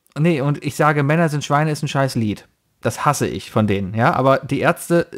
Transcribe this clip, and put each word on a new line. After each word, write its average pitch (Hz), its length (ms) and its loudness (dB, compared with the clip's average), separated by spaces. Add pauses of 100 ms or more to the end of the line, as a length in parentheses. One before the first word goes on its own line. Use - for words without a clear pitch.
(180)
nee, 160 220 2
und 143 240 -2
ich 147 140 -6
sage, 151 260 2
Männer 160 240 2
sind 147 160 -4
Schweine 151 280 0
ist 143 120 -6
ein 147 60 -4
scheiß 139 260 -2
Lied. 107 320 -2 (320)
Das - 260 -4
hasse 131 220 0
ich 67 240 -8
von 110 160 2
denen, 98 260 -2
ja? 120 200 2
Aber 135 240 2
die 135 240 -4
Ärzte, 165 560 0